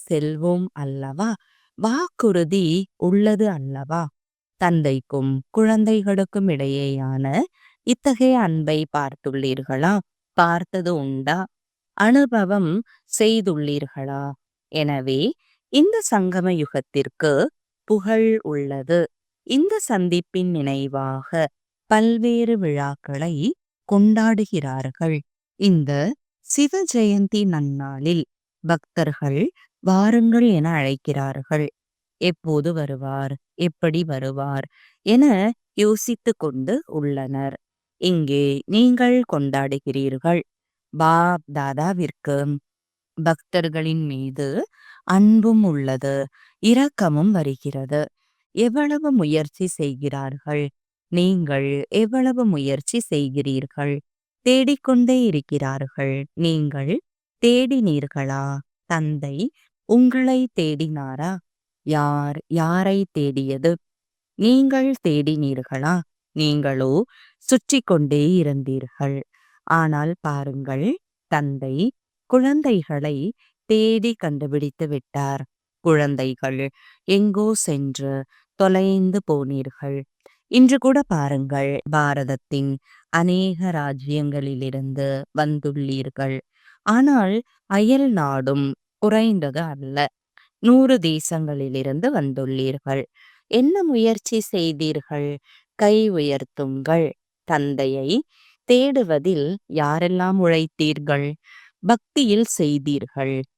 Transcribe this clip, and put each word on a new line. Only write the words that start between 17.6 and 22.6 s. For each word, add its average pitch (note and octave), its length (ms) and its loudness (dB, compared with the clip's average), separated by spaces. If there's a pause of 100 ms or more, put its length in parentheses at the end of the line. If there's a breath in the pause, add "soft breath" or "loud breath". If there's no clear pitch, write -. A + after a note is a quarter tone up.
புகழ் A3 420 2 (120)
உள்ளது. C#3+ 580 -2 (460)
இந்த D#4+ 340 2
சந்திப்பின் F3+ 720 -2
நினைவாக C#3 960 -4 (440)
பல்வேறு A#3 680 2
விழாக்களை C#3+ 760 -4 (540)